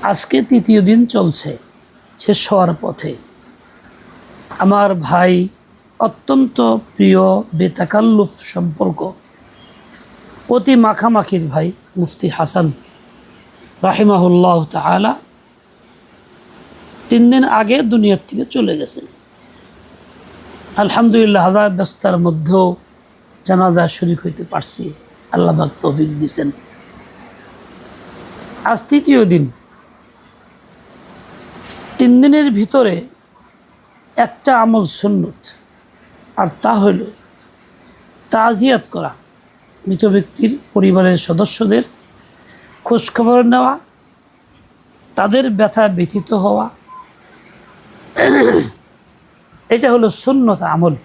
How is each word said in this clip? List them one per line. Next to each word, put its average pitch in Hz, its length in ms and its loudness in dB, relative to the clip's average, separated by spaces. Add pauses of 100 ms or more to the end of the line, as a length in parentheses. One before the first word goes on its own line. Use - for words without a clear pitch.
আজকে 208 400 -2
তৃতীয় 220 380 2
দিন 220 260 4
চলছে, 175 520 -2 (600)
শেষ - 340 -2
হওয়ার 185 160 2 (120)
পথে। - 360 -8 (1400)
আমার 196 360 2
ভাই, 180 540 0 (520)
অত্যন্ত 262 600 -2 (160)
প্রিয়, 196 420 2 (360)
বেতাকাল্লুফ 202 760 0 (120)
সম্পর্ক, 175 720 -6 (1400)
অতি 254 280 2
মাখামাখির 214 720 0
ভাই 156 260 -4 (240)
মুফতি 175 320 -4
হাসান 156 440 -2 (1080)
রাহিমাহুল্লাহ 180 840 2
তাআলা 180 500 -2 (1900)
তিন 240 220 4
দিন 262 140 4
আগে 220 380 0
দুনিয়ার 208 440 2
থেকে - 180 -8
চলে 208 340 -4
গেছেন। - 280 -10 (1700)
আলহামদুলিল্লাহ, 208 680 2
হাজার 202 260 2
ব্যস্ততার 185 480 -4
মধ্যেও 175 580 0 (680)
জানাজা 180 440 2
শরীক 170 380 -4
হইতে 165 180 -10
পারছি, - 480 -8 (400)
আল্লাহ 170 260 0
পাক 147 120 -2 (100)
তৌফিক 151 380 -2
দিছেন। 277 320 -4 (2250)
আজ - 240 -2
তৃতীয় 277 360 2
দিন, 165 260 2 (2500)
তিন 247 220 6
দিনের 285 300 4
ভিতরে 208 560 0 (1120)
একটা 240 440 0
আমল 220 240 2
সুন্নত, 190 600 -4 (880)
আর 190 100 0 (140)
তা 226 140 0
হইল 196 300 0 (1300)
তাজিয়াত 226 600 0
করা, 156 240 -10 (760)
মৃত 190 160 -2
ব্যক্তির 214 540 0 (140)
পরিবারের 185 440 2
সদস্যদের 202 640 -2 (1040)
খোঁজখবর 240 580 0
নেওয়া, 254 360 0 (1400)
তাদের 240 360 0
ব্যথা 214 380 0
ব্যথিত 180 440 -4
হওয়া। 208 380 -2 (1500)
<clears throat> - 1500 -4
এটা 240 240 2
হলো 233 160 2
সুন্নত 247 540 0
আমল। 165 320 0 (100)